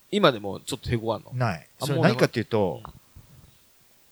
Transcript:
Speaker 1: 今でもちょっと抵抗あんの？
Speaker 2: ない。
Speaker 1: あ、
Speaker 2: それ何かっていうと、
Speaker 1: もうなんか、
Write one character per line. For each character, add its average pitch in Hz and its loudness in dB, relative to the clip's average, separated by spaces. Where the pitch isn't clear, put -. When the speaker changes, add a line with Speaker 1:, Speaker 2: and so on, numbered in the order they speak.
Speaker 1:
今 190 4
で 107 -4
も 98 -10
ち - -10
ょ 139 -6
っ - -8
と - -12
抵 123 0
抗 110 -2
あ 101 -6
ん - -20
の？ - -20
Speaker 2:
な 120 -2
い。 76 -18
Speaker 1:
あ、 131 -6
Speaker 2:
そ 143 -2
れ 131 0
何 185 4
か - 2
っ - 6
て - -4
い - 0
う - -6
と、 110 0
Speaker 1:
も 92 2
う - -6
な 58 -14
ん - -20
か、 - -18